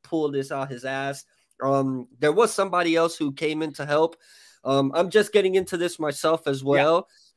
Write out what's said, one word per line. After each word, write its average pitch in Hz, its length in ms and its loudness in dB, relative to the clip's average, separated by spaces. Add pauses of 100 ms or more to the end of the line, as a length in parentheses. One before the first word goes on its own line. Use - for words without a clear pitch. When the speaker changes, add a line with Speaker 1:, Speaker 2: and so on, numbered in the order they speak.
Speaker 1:
pull 156 280 -2
this 135 200 -6
out 135 180 -6
his 123 160 -14
ass. 135 380 -6 (400)
Um, 135 440 0 (120)
there 151 140 2
was 214 200 4
somebody 180 420 0
else 165 200 0
who 147 160 -4
came 156 300 -4
in 156 120 -6
to 143 120 -10
help. 156 320 0 (460)
Um, 135 300 2
I'm 175 160 2
just 208 220 2
getting 190 240 4
into 185 220 0
this 170 200 -4
myself 156 480 -2
as 139 160 -2
Speaker 2:
Yeah. 135 60 -10
Speaker 1:
well, 147 400 2 (300)